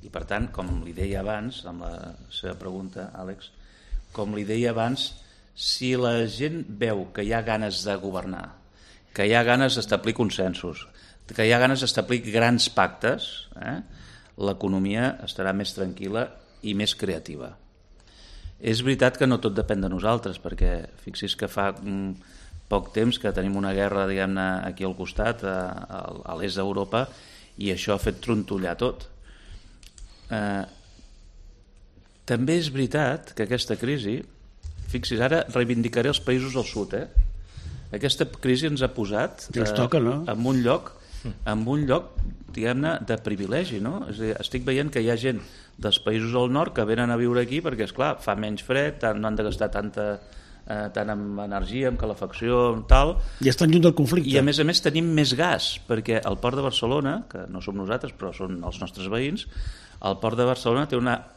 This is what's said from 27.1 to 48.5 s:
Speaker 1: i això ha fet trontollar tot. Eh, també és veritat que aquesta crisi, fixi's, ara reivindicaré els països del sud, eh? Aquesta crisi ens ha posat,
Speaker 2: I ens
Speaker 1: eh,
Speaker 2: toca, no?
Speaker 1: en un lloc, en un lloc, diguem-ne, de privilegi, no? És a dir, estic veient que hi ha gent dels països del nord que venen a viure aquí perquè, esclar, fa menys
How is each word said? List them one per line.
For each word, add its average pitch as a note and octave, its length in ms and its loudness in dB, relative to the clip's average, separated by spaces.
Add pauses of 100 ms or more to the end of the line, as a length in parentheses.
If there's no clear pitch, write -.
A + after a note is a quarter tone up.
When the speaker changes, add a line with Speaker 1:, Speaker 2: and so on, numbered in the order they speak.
Speaker 1:
i G2+ 160 -4
això F#2 220 0
ha G2 60 0
fet G2 220 -2
trontollar G2 540 -2
tot. - 340 -4 (1200)
Eh, G#2 340 -2 (1600)
també C3 320 2
és D#3 140 -2
veritat C3+ 640 0
que A2 100 0
aquesta A#2 320 0
crisi, A#2+ 400 -2 (680)
fixi's, A#2+ 360 -2
ara C#3+ 260 4
reivindicaré A#2 600 2
els - 140 0
països B2+ 320 0
del A#2+ 100 0
sud, G2 300 -4
eh? C3+ 100 -2 (840)
Aquesta B2 340 0
crisi B2+ 420 0
ens D3 140 0
ha B2+ 80 2
posat, G#2+ 600 -2
Speaker 2:
I A#2+ 120 -2
ens G#2+ 80 2
Speaker 1:
eh, G#2+ 80 0
Speaker 2:
toca, B2+ 240 4
no? C3 220 2
Speaker 1:
en A#2 240 0
un C3 160 4
lloc, B2 320 2 (460)
en G#2+ 260 -2
un C#3+ 180 0
lloc, C3 300 0 (320)
diguem-ne, B2+ 520 -2
de A2+ 180 -2
privilegi, A2 600 -2
no? C3 280 -6
És - 100 -8
a A2 60 -4
dir, A2 140 0
estic - 280 -4
veient C3+ 240 0
que A#2+ 140 0
hi A#2 80 4
ha A#2 60 2
gent A#2 260 -2 (280)
dels - 280 0
països A2+ 340 0
del B2 180 4
nord D3 220 2
que A2+ 120 2
venen A#2+ 260 2
a A#2+ 60 2
viure A#2+ 240 4
aquí B2+ 200 0
perquè, B2 240 -2
esclar, C3+ 320 0
fa G#2 180 0
menys G#2+ 280 -4